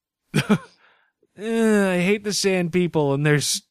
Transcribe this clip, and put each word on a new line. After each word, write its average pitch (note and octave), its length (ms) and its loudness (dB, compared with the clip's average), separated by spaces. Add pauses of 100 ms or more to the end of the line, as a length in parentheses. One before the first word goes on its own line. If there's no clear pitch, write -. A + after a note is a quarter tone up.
(340)
<laughs> - 0 -
"Eh, - 140 -2 (920)
I G#3 640 0
hate G3+ 240 0
the G#3 100 -4
sand F3+ 380 0
people, D#3+ 420 0
and C#3+ 120 0
there's D3 440 0